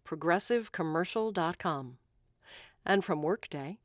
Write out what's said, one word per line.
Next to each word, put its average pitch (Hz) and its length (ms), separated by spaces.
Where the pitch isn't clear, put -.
progressive 175 640
commercial 180 640
dot 175 260
com. 135 380
And 196 180
from 156 180
Workday, 156 640